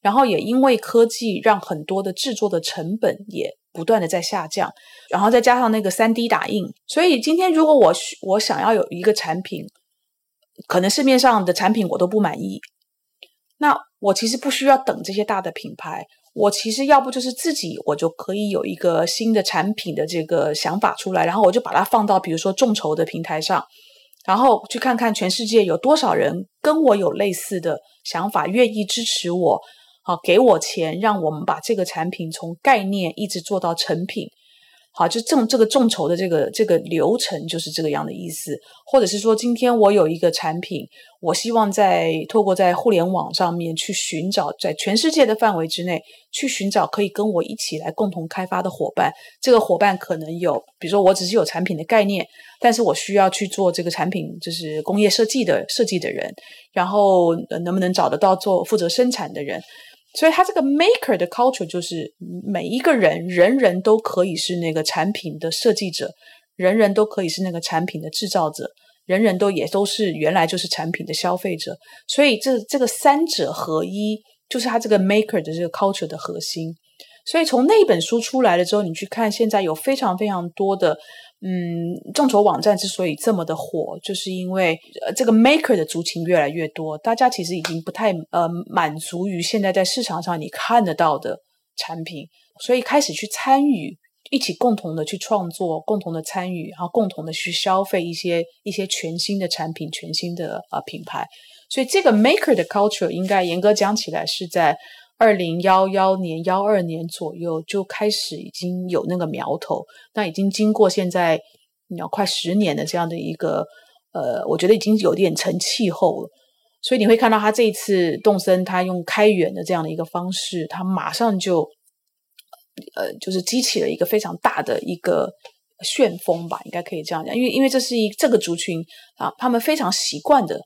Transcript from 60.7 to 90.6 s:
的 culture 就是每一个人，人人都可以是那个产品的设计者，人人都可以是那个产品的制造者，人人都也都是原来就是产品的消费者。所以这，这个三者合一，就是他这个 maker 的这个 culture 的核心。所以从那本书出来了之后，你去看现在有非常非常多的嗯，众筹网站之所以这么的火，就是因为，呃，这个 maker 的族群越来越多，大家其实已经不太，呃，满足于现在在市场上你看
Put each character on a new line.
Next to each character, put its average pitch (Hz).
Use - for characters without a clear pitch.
的 175
culture 240
就 175
是 165
每 190
一 208
个 294
人， 170
人 180
人 185
都 220
可 202
以 185
是 175
那 165
个 156
产 165
品 156
的 160
设 214
计 190
者， -
人 185
人 202
都 214
可 214
以 180
是 170
那 185
个 170
产 165
品 160
的 156
制 196
造 165
者， -
人 190
人 196
都 196
也 156
都 196
是 196
原 156
来 170
就 180
是 175
产 160
品 -
的 -
消 180
费 180
者。 -
所 -
以 269
这， 262
这 269
个 254
三 294
者 170
合 165
一， 208
就 -
是 240
他 226
这 233
个 208
maker 202
的 160
这 165
个 170
culture 196
的 160
核 175
心。 165
所 330
以 -
从 262
那 427
本 180
书 233
出 262
来 202
了 180
之 175
后， 208
你 170
去 180
看 226
现 220
在 214
有 160
非 269
常 208
非 214
常 185
多 196
的 170
嗯， 175
众 -
筹 208
网 180
站 208
之 196
所 190
以 160
这 -
么 175
的 -
火， -
就 196
是 190
因 185
为， 180
呃， -
这 254
个 226
maker 254
的 165
族 165
群 165
越 170
来 143
越 160
多， 156
大 226
家 247
其 247
实 170
已 165
经 165
不 -
太， 220
呃， 170
满 156
足 175
于 185
现 202
在 190
在 190
市 -
场 175
上 170
你 151
看 -